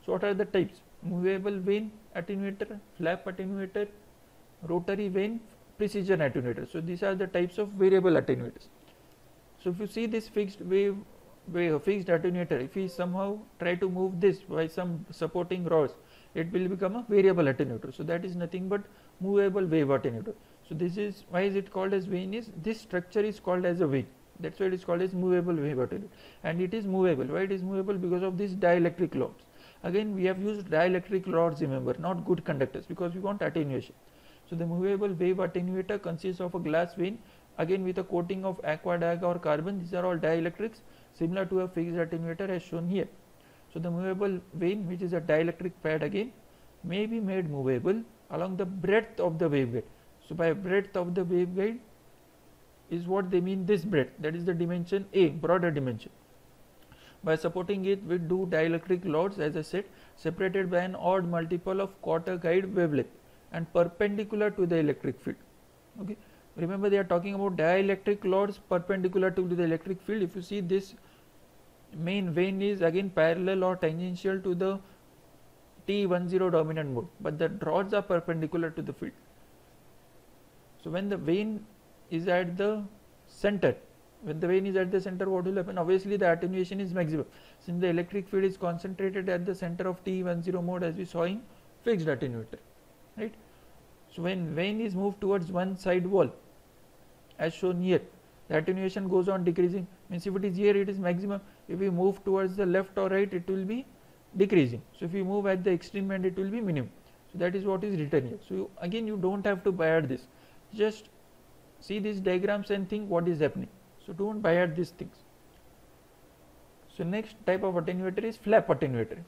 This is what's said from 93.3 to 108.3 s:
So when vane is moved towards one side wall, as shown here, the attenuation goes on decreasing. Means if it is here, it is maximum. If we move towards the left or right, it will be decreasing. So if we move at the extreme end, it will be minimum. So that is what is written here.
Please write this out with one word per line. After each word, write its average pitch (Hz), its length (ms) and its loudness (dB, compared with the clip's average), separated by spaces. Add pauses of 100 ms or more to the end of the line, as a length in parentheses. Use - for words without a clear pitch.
So 170 60 -8
when 170 320 -2
vane 196 260 -2
is 220 140 -2
moved 196 280 -2
towards 190 300 0
one 185 240 -2
side 180 300 0
wall, 180 240 4 (1080)
as 160 120 0
shown 180 300 -2
here, 180 180 4 (480)
the 156 100 0
attenuation 185 520 -2
goes 185 180 4
on 190 160 0
decreasing. 180 440 2 (200)
Means 175 200 -6
if 190 80 -2
it 196 100 0
is 185 100 0
here, 202 220 4
it 196 100 2
is 196 120 -4
maximum. 190 420 -2 (260)
If 196 120 -6
we 196 100 2
move 185 340 2
towards 190 320 2
the 202 80 0
left 185 320 2
or 190 140 2
right, 196 240 2
it 175 160 -4
will 190 160 0
be 233 220 -4 (500)
decreasing. 165 460 4 (160)
So 180 60 -6
if 170 80 -4
we 196 100 -2
move 202 240 0
at 190 160 0
the 196 80 4
extreme 196 400 -2
end, 185 160 0
it 175 80 -2
will 196 160 -4
be 233 100 -4
minimum. 156 300 -2 (400)
So 175 80 -10
that 180 160 0
is 196 100 -4
what 190 180 -2
is 196 160 -2
written 143 280 0
here. 202 100 -8 (100)